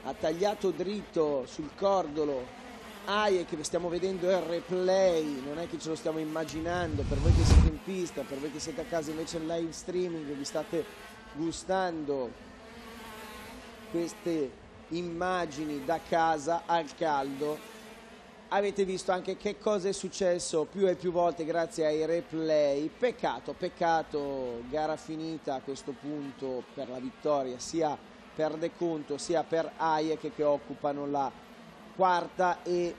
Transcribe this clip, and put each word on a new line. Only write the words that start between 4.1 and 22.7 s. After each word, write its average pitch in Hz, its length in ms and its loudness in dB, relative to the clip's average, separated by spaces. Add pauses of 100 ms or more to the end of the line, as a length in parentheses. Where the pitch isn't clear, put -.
il 190 80 6
replay, 170 1040 2
non 147 140 -6
è 170 100 -6
che - 120 -8
ce 156 100 -6
lo 160 60 0
stiamo 160 240 -2
immaginando, 160 920 -2
per 160 80 2
voi - 160 8
che - 100 8
siete - 260 12
in 156 140 -4
pista, 180 380 -4
per 135 160 -6
voi 143 140 -4
che 147 80 -8
siete 156 220 -6
a - 20 -4
casa 160 260 -2
invece 160 280 -6
in 160 100 -4
live 165 240 -2
streaming 170 540 -4
vi 139 200 -6
state 156 400 -2 (480)
gustando 156 960 -2 (1600)
queste 165 600 -2 (380)
immagini 165 960 -2
da 160 220 0
casa 160 600 2
al 165 260 2
caldo. 147 840 -2 (720)
Avete 202 360 2
visto 185 260 -2
anche 185 240 -2
che 202 220 -4
cosa 202 320 2
è - 20 0
successo 175 800 0
più 196 160 4
e 180 80 4
più 175 160 -2
volte 170 320 2
grazie 160 420 0
ai 156 200 2
replay. 156 840 2